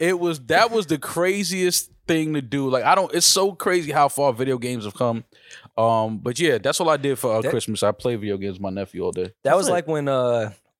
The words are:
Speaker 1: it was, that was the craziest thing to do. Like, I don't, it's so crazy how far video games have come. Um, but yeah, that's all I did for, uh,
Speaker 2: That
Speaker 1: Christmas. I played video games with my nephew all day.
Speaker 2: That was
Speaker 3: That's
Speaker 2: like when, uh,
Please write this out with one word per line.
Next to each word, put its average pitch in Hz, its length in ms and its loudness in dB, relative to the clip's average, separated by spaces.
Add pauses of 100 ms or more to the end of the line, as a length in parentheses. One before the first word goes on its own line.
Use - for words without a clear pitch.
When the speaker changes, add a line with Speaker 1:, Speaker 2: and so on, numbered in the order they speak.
Speaker 1:
it 175 160 2
was, 170 280 -2
that 196 260 4
was 214 160 0
the 156 100 0
craziest 185 960 -2 (160)
thing 156 280 0
to 143 60 -2
do. 135 280 -2
Like, 127 160 2
I 165 100 6
don't, 190 180 0
it's 170 120 2
so 196 260 4
crazy 175 400 0
how 143 160 4
far 143 240 0
video 127 260 -2
games 120 280 -6
have 104 100 -8
come. 117 300 -2 (520)
Um, 110 420 2
but 120 200 -6
yeah, 156 180 2
that's 131 220 -2
all 170 100 2
I 156 60 4
did 139 240 -2
for, 113 160 0
uh, 110 60 2
Speaker 2:
That 127 80 -2
Speaker 1:
Christmas. 110 340 -2
I 104 80 4
played 117 300 -2
video 101 160 -2
games 95 160 -6
with 92 80 -12
my 98 80 -4
nephew 95 340 -6
all 90 80 -2
day. 92 200 -4 (120)
Speaker 2:
That 147 140 4
was 190 80 0
Speaker 3:
That's - 80 0
Speaker 2:
like 175 160 -2
when, 151 180 -2
uh, 120 440 0 (280)